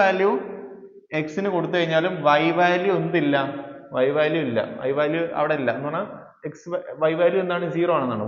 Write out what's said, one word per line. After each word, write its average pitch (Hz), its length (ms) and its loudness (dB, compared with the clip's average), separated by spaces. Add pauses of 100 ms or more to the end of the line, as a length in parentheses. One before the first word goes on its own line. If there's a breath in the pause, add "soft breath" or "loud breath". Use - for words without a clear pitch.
വാല്യൂ 190 300 4 (880)
എക്സിന് 190 300 -4
കൊടുത്തു 175 300 0
കഴിഞ്ഞാലും 165 360 2 (140)
വൈ 151 220 4 (100)
വാല്യൂ 180 400 4
എന്തില്ല? 160 360 2 (600)
വൈ 131 100 2 (100)
വാല്യൂ 156 320 2
ഇല്ല, 113 120 0 (200)
വൈ 131 180 -2
വാല്യൂ 151 220 0 (200)
അവിടെ 151 200 0
ഇല്ല. 123 160 0
എന്ന് 143 120 -6
പറഞ്ഞാൽ 175 180 -4 (400)
എക്സ് - 260 -14
വ-, 180 140 -6 (160)
വൈ 160 180 4
വാല്യൂ 180 240 4
എന്താണ്? 175 220 -2 (100)
സീറോ 170 220 2
ആണെന്നാണ്. 117 300 -2